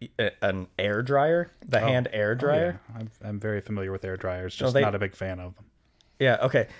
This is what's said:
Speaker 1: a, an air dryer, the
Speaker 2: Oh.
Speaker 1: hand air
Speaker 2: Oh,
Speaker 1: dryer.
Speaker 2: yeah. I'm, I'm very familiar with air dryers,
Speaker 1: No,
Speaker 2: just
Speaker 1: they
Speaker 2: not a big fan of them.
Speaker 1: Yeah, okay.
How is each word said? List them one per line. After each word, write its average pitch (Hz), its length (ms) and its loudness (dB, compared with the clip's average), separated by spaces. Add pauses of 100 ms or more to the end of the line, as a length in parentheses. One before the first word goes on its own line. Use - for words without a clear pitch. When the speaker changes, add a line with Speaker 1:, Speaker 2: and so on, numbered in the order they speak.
(180)
Speaker 1:
a, 104 120 2 (120)
an 95 240 0 (120)
air 104 240 0
dryer, 151 480 2 (160)
the 117 160 2
Speaker 2:
Oh. 113 40 2
Speaker 1:
hand 127 260 2
air 107 200 2
Speaker 2:
Oh, - 20 2
Speaker 1:
dryer. 156 460 2 (100)
Speaker 2:
yeah. 113 100 -14
I'm, 110 100 -10 (120)
I'm 104 180 -6
very 104 200 -2
familiar 95 320 -4
with 95 120 -6
air 95 120 -4
dryers, 92 440 -6
Speaker 1:
No, 139 60 -2
Speaker 2:
just 127 80 2
Speaker 1:
they 135 80 6
Speaker 2:
not 104 120 2
a 101 40 -2
big 98 160 -4
fan 95 260 -8
of 90 160 -12
them. - 80 -20 (540)
Speaker 1:
Yeah, 127 240 4
okay. 131 260 2 (120)